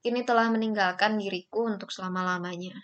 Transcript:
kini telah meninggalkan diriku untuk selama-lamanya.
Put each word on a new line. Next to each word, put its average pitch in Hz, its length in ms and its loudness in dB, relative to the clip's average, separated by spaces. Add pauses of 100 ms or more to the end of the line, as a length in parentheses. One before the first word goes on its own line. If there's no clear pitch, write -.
kini 240 240 0
telah 226 240 4
meninggalkan 214 720 2
diriku 196 480 -2
untuk 214 240 -6
selama-lamanya. 180 920 -4